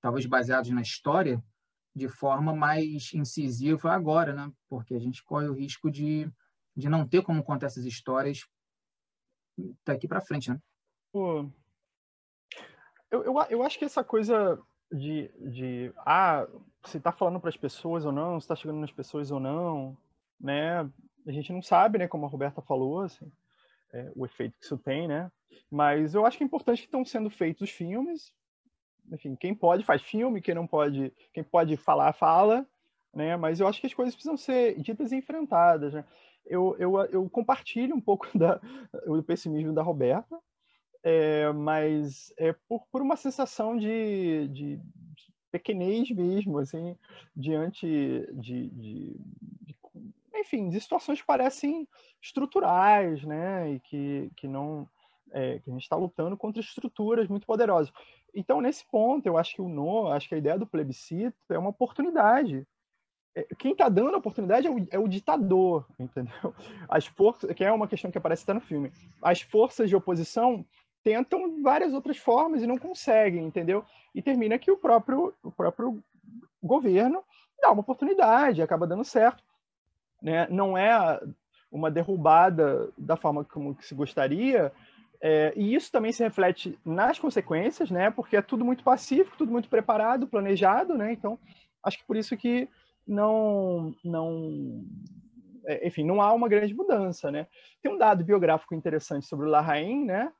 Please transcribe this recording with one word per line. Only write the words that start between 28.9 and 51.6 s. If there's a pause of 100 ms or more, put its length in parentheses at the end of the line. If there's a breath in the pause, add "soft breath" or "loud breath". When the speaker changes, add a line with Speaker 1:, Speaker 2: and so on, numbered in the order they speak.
Speaker 2:
Enfim,
quem
pode
faz
filme,
quem
não
pode, (200 soft breath)
quem
pode
falar,
fala, (460)
né?
Mas
eu
acho
que
as
coisas
precisam
ser
ditas
e
enfrentadas,
né? (420 soft breath)
Eu,
eu, (100)
eu
compartilho
um
pouco
<laughs>
da, (460 loud breath)
do
pessimismo
da
Roberta, (640)
é,
mas
é (140)
por,
por
uma
sensação
de,
de,
de (160)
pequenez
mesmo,
assim, (380 loud breath)
diante (480)
de,
de, (460)
de, (600)
enfim,
de
situações
que
parecem (320 soft breath)